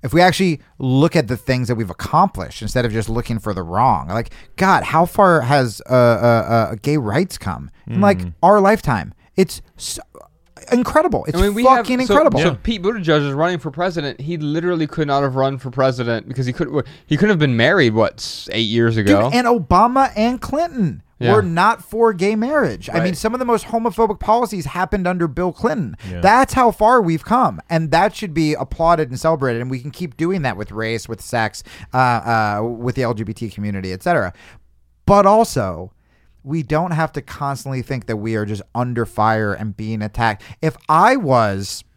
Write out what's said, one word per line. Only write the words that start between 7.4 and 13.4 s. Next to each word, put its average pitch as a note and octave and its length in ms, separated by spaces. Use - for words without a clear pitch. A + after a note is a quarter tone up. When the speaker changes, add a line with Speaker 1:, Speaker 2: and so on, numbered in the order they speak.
Speaker 1:
in, A#2+ 120
like, G3+ 200
Speaker 2:
Mm. F2+ 220
Speaker 1:
our G3+ 180
lifetime? F#3+ 520
It's - 280
so - 240
incredible. B3 560
It's D#3 100
Speaker 3:
I F3+ 60
mean, G3+ 120
we A#3 100
have, C4 140
Speaker 1:
fucking B3 280
Speaker 3:
so, G#3 80
Speaker 1:
incredible. C#4+ 240
Speaker 3:
so E3 120
Speaker 2:
Yeah. B2+ 120
Speaker 3:
Pete A3 200
Buttigieg E3 440
is C#3 80
running E3 240